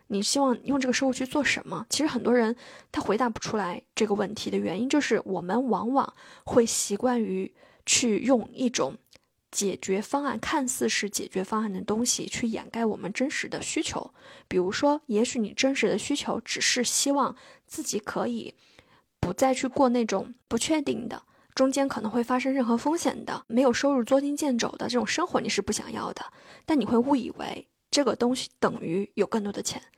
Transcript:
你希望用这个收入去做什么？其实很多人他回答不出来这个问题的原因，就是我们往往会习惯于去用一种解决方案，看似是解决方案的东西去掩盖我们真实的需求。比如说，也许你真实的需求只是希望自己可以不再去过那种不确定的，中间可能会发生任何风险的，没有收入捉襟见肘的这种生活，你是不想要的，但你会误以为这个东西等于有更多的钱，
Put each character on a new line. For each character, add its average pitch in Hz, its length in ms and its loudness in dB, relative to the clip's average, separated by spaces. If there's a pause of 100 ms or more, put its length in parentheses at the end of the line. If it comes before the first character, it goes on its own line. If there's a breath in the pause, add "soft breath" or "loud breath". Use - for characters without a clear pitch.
你 202 140 -2
希 240 180 0
望 262 260 2
用 277 120 0
这 262 80 0
个 254 60 2
收 262 160 2
入 254 60 2
去 262 120 -4
做 285 160 0
什 - 240 0
么？ 185 240 -8
其 - 100 0
实 302 80 2
很 254 140 -2
多 220 120 4
人 233 200 4 (380 loud breath)
他 294 100 -4
回 202 160 2
答 240 120 2
不 220 100 -6
出 - 160 -6
来 180 260 -4 (140)
这 220 100 2
个 208 80 2
问 202 220 -2
题 - 160 -6
的 196 60 0
原 196 240 -2
因， 262 80 -2
就 302 100 4
是 226 240 2
我 190 160 -4
们 214 300 0
往 214 240 0
往 277 200 0 (300 loud breath)
会 240 220 4
习 - 320 -2
惯 247 240 2
于 190 320 -4 (340 soft breath)
去 220 320 4
用 240 340 2
一 247 160 0
种 - 260 -2 (540)
解 - 260 -2
决 190 240 -2
方 277 260 -2
案， 240 120 -2
看 269 300 -2
似 240 200 -2
是 214 220 -2
解 - 180 -6
决 185 160 -4
方 220 200 -2
案 208 100 -4
的 185 80 -6
东 220 240 0
西 - 220 -2
去 - 180 -4
掩 226 240 -4
盖 226 160 -2
我 214 100 0
们 180 160 -8
真 262 200 -2
实 - 180 -6
的 - 100 -6
需 - 220 -4
求。 - 320 -6 (340 loud breath)
比 185 100 0
如 180 140 2
说， 294 360 2
也 214 180 2
许 247 140 -4
你 208 140 -2
真 269 220 2
实 233 140 2
的 - 80 2
需 - 180 -2
求 - 260 -4
只 - 200 -4
是 - 220 2
希 - 280 0
望 269 240 2 (300 loud breath)
自 - 160 -12
己 - 160 -4
可 190 300 -4
以 233 260 -6 (680 soft breath)
不 175 140 -2
再 262 200 4
去 262 140 -2
过 254 220 6
那 240 160 2
种 202 300 -4 (120)
不 - 100 0
确 311 220 2
定 254 280 -2
的， - 160 -10 (320 soft breath)
中 262 160 4
间 277 160 2
可 247 140 -4
能 208 100 -4
会 240 120 2
发 247 140 0
生 262 160 0
任 269 100 2
何 233 140 2
风 294 180 2
险 - 300 -2
的， - 220 -8
没 233 140 2
有 254 120 6
收 277 200 2
入 247 100 2
捉 269 180 4
襟 285 140 -2
见 285 220 0
肘 - 160 0
的 - 140 -6
这 240 120 0
种 214 80 -2
生 320 180 0
活， - 160 0
你 - 80 -4
是 202 120 0
不 202 100 -2
想 - 200 -6
要 220 220 -6
的， - 120 -12 (400 loud breath)
但 311 140 4
你 202 60 2
会 233 120 2
误 269 180 4
以 - 220 -2
为 - 300 -10 (220)
这 285 140 4
个 247 120 2
东 247 200 2
西 - 140 -8 (100)
等 226 220 0
于 190 340 -2
有 202 100 2
更 226 160 -2
多 202 100 -4
的 - 120 -6
钱， - 180 -6 (160)